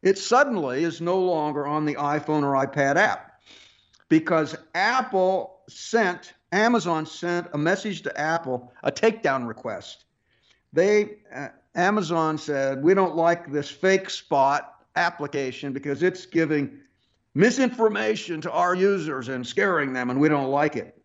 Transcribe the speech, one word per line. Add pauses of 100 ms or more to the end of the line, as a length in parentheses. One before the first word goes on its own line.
It
suddenly
is
no
longer
on
the
iPhone
or
iPad
app (680)
because (180)
Apple
sent, (180)
Amazon
sent
a
message
to
Apple, (100)
a
takedown
request. (680)
They, (140)
uh, (280)
Amazon
said,
'We
don't
like
this
Fake
Spot (220)
application
because
it's
giving (540)
misinformation
to
our
users
and
scaring
them,
and
we
don't
like
it.'